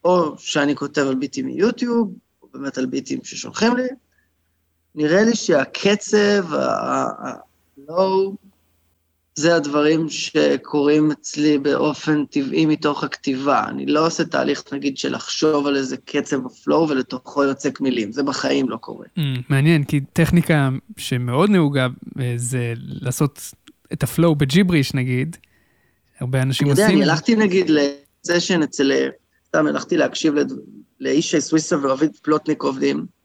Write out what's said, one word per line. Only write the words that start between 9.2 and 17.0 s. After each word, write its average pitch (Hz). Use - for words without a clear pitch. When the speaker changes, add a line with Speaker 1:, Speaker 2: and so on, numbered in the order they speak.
Speaker 1:
זה 165
הדברים 151
שקורים 147
אצלי 147
באופן 143
טבעי 147
מתוך 151
הכתיבה. 135
אני 135
לא 151
עושה 165
תהליך, 135
נגיד, 139
של 127
לחשוב 147
על 143
איזה 135
קצב 135
או 123
פלואו, 151
ולתוכו 131